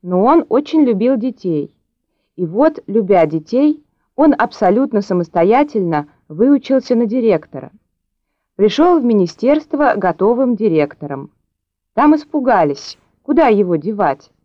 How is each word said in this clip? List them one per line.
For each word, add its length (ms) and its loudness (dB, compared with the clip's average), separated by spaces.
Но 220 0
он 260 4
очень 340 0
любил 340 0
детей. 560 -6
И 100 -6
вот, 400 0
любя 400 0
детей, 580 -2
он 220 4
абсолютно 640 0
самостоятельно 1080 -2
выучился 680 0
на 100 0
директора. 640 -4
Пришел 440 2
в 40 -4
министерство 920 0
готовым 600 0
директором. 760 -4
Там 220 4
испугались, 840 -2
куда 240 2
его 300 0
девать. 520 -4